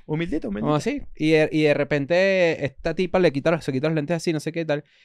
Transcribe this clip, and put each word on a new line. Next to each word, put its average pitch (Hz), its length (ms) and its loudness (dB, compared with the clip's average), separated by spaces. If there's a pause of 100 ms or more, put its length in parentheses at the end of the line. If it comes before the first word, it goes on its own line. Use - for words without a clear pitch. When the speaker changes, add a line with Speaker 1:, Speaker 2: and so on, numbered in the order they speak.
Speaker 1:
Humildita, 170 400 -4
humildita. 202 180 -6
Speaker 2:
Como 151 120 2
así. 233 260 -2 (140)
Y 156 160 0
de, 156 180 4
y 156 120 0
de 147 120 4
repente 165 920 2
esta 160 300 -4
tipa 185 240 0
le 165 140 4
quita 139 180 0
los, 160 140 -2
se 147 80 -2
quita 135 160 0
los 160 80 0
lentes 156 200 -2
así, 165 160 -2
no 156 60 -2
sé 151 140 -6
qué 165 80 -6
y 165 40 -4
tal. 147 200 -2 (200)